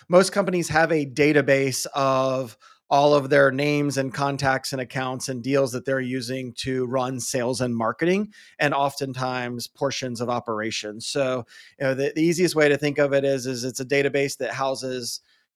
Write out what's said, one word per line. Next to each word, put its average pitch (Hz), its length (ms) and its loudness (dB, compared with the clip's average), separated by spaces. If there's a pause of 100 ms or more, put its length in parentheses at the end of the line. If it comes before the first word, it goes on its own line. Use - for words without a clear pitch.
(100)
Most 185 220 6
companies 180 360 0
have 160 240 4
a 147 140 2
database 139 880 2
of 131 640 -2 (320)
all 147 240 6
of 135 160 2
their 139 200 6
names 143 460 0
and 135 160 -2
contacts 139 600 -2
and 131 80 -6
accounts 131 500 -6
and 123 120 -8
deals 135 300 0
that 123 140 -6
they're 135 140 0
using 127 520 -6
to 131 320 -4
run 127 340 -2
sales 123 440 -2
and 123 120 -2
marketing, 170 580 0 (260)
and 151 160 0
oftentimes 127 920 -4
portions 127 540 -6
of 120 80 -4
operations. 110 800 -4
So, 127 400 -2 (340)
you 139 60 0
know, 131 80 2
the, 139 200 -2
the 156 80 0
easiest 170 320 2
way 151 140 6
to 143 80 4
think 147 220 -2
of 139 160 2
it 139 100 2
is, 135 220 0
is 123 180 -4
it's 131 160 -6
a 131 60 -6
database 139 500 0
that 117 160 -6
houses, 131 680 -6 (360)